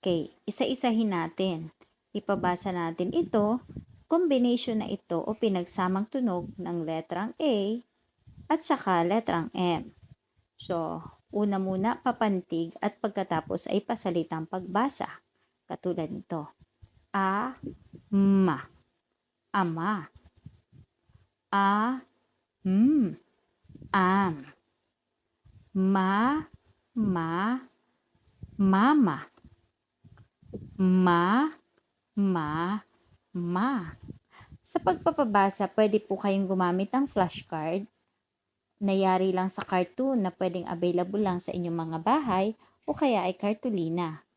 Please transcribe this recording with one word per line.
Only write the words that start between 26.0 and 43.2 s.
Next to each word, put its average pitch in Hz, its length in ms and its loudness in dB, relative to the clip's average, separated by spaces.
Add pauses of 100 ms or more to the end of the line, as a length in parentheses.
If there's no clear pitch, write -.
ma. 196 680 -2 (960)
Mama. 202 600 4 (1600)
Ma, 185 720 4 (640)
ma, 180 640 0 (560)
ma. 180 360 0 (920)
Sa - 160 -2
pagpapabasa, 214 960 2
pwede 214 240 4
po 196 160 -4
kayong 196 320 0
gumamit 185 480 0
ng 277 160 2
flashcard 175 720 -2 (1000)
nayari 190 500 2
lang 185 160 0
sa - 160 -8
cartoon 202 600 0
na 185 100 -2
pwedeng 180 320 -4
available 180 540 0
lang 185 180 0
sa - 160 -8
inyong 170 220 -4 (100)
mga 165 160 -6
bahay 220 500 2 (300)
o 302 100 -4
kaya 226 320 2